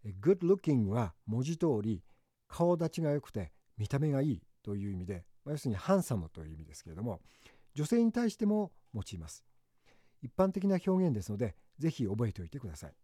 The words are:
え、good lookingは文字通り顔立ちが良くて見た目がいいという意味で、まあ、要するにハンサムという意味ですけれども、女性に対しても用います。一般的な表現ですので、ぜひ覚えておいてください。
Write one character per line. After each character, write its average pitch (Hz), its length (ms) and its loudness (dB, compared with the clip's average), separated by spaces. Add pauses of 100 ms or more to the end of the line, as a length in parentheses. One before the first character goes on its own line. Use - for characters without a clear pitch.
え、 104 160 -8
good 180 200 4
looking 160 480 4
は 104 260 0 (120)
文 113 180 0
字 160 140 -2
通 175 100 2 (140)
り 104 220 -2 (440)
顔 175 280 2
立 165 140 -2
ち - 120 -4
が 147 100 2
良 147 100 0
く - 100 -20
て 95 200 -6 (260)
見 107 100 -4
た 139 120 0
目 151 120 2
が 135 100 2
い 147 60 2
い 110 140 0 (220)
と 101 120 -6
い 101 140 -4
う 98 40 -4
意 - 20 -4
味 90 100 -6
で、 90 200 -8 (200)
ま 143 60 -6
あ、 - 20 -2
要 151 40 -4
す - 80 -8
る 123 60 2
に 101 40 0
ハ 185 200 2
ン 180 80 4
サ 123 120 -2
ム 82 140 -4
と 80 140 -14
い 78 80 -12
う - 40 -12
意 - 20 -12
味 78 80 -12
で 78 80 -20
す - 100 -18
け 85 60 -16
れ 80 60 -14
ど 98 80 -6
も、 117 180 -6 (540)
女 151 100 0
性 233 180 4
に 226 80 4
対 240 200 0
し - 40 -14
て 220 100 -2
も 208 260 2 (220)
用 104 80 -4
い - 160 -10
ま 80 100 -10
す。 - 180 -18 (760)
一 127 140 -12
般 190 140 4
的 190 180 0
な 190 180 4
表 185 200 4
現 151 80 4
で 104 80 0
す 107 100 -6
の 101 60 -4
で、 107 180 -2 (220)
ぜ 156 140 0
ひ 127 140 -2
覚 110 220 0
え 98 40 0
て 92 100 -8
お 87 40 -6
い 80 40 -14
て 143 100 -10
く 104 80 -10
だ 76 80 -10
さ 76 120 -14
い。 - 160 -18